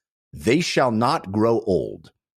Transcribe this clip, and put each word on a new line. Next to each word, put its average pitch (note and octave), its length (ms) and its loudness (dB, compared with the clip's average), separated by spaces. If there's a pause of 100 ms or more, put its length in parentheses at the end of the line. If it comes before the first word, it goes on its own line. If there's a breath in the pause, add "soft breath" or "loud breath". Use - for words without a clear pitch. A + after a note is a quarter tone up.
(320)
They G#2+ 300 0
Shall C#3 300 0
Not A#2+ 380 -2
Grow A2 300 2
Old, D#2 500 -4 (260)